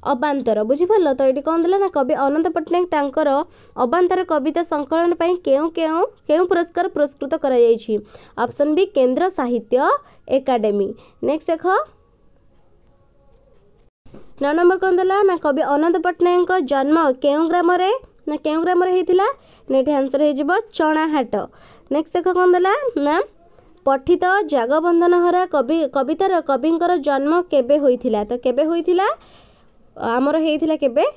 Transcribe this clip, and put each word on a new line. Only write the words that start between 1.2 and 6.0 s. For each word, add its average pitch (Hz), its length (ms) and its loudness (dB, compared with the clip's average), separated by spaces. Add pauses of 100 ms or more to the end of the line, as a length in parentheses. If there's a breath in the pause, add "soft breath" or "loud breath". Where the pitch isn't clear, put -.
ଏଠି 269 180 -2
କ'ଣ 330 160 0
ଦେଲା 370 180 2
ନା, 381 140 0
କବି 254 180 0
ଅନନ୍ତ 277 320 0 (100)
ପଟ୍ଟନାୟକ 349 380 -2
ତାଙ୍କର 294 340 0 (560 soft breath)
ଅବାନ୍ତର 359 360 0 (120)
କବିତା 302 300 -2 (100)
ସଂକଳନ 320 380 0 (100)
ପାଇଁ 339 140 0 (120)
କେଉଁ, 285 200 2 (100)
କେଉଁ, 320 240 -2 (280)